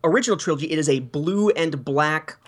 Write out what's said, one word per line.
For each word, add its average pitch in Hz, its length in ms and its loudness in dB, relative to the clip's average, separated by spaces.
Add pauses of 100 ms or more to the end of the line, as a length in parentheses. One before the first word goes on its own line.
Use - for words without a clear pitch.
original 214 340 2
trilogy, 151 300 -2
it 156 100 -2
is 151 100 0
a 135 120 4
blue 170 500 0
and 160 340 -2
black 151 540 0 (100)